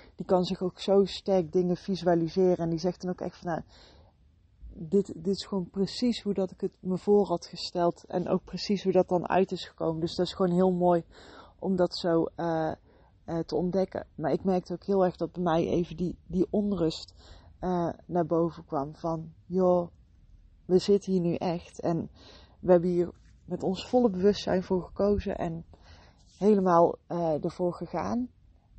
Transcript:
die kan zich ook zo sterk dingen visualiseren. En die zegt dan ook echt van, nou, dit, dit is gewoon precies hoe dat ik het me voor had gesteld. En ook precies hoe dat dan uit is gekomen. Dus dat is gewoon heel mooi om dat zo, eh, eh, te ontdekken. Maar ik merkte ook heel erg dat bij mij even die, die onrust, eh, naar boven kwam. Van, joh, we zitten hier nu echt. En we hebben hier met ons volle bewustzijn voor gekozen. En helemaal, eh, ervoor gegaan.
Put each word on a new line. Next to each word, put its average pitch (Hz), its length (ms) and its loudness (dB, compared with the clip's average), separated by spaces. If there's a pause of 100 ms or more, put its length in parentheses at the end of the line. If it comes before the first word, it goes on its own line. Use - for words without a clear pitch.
(140)
die - 120 -12
kan 180 180 4
zich 180 180 -4
ook 180 180 -6
zo 196 240 4
sterk 180 480 -2
dingen 180 240 2
visualiseren. 175 800 2
En 165 140 -2
die 165 80 -2
zegt 175 240 -4
dan 180 80 -6
ook 180 100 -8
echt - 160 -8
van, - 120 -12
nou, 160 140 -4 (1120)
dit, 185 400 0
dit 175 200 -4
is - 100 -8
gewoon 185 260 -6
precies 220 520 -2
hoe 202 120 -2
dat 190 160 -2
ik - 100 -20
het - 200 -6
me 185 180 -2
voor 208 280 4
had 175 200 -4
gesteld. - 580 -2
En 170 240 -4
ook 180 160 0
precies 185 380 -4
hoe 190 100 0
dat 185 160 4
dan 175 200 -2
uit 185 240 2
is - 160 -8
gekomen. 160 320 -4
Dus 165 140 -4
dat 180 120 0
is - 80 -8
gewoon 185 180 0
heel 185 200 4
mooi 175 320 2 (540)
om 190 180 -2
dat 175 200 0
zo, 165 280 2 (100)
eh, 160 380 -2 (520)
eh, 165 140 -6
te - 180 -4
ontdekken. 185 580 -2
Maar 147 180 -4
ik - 120 -2
merkte 185 280 -2
ook 170 120 -10
heel 196 200 2
erg 180 120 0
dat 170 160 -6
bij 175 100 -6
mij 165 240 2
even 165 300 -2
die, 175 300 -6
die 175 240 0
onrust, 196 640 -2 (440)
eh, 175 300 -2 (180)
naar 170 200 -2
boven 165 380 -2
kwam. 151 300 -6
Van, 165 380 -6 (140)
joh, 180 420 2 (760)
we 185 140 4
zitten 202 340 2
hier 185 80 2
nu 170 140 0
echt. - 460 -4
En 165 300 -2 (500)
we 180 120 4
hebben 175 180 4
hier 175 200 0 (340)
met 170 180 -8
ons 185 260 -4
volle 240 220 4
bewustzijn 185 520 0
voor 185 200 -2
gekozen. 202 560 -2
En 165 260 -6 (760)
helemaal, 185 560 4 (120)
eh, 165 380 -2
ervoor 175 280 -4
gegaan. 196 560 -6 (500)